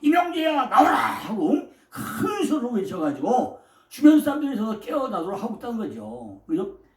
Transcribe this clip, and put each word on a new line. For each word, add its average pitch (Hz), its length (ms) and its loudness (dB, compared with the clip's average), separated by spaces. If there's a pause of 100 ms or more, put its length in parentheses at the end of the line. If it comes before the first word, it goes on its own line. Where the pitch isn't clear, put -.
이명재야, 320 640 2
나와라. 254 300 4
하고 202 580 0 (340)
큰 - 560 -4
소리로 247 260 -2
외쳐가지고 185 880 -2 (300)
주변 302 320 6
사람들이 285 340 -2
서로 220 240 -2
깨어나도록 196 640 -4
하고 226 140 -6
있다는 240 220 -8
거죠. 113 720 -10
그죠? 170 300 -4 (200)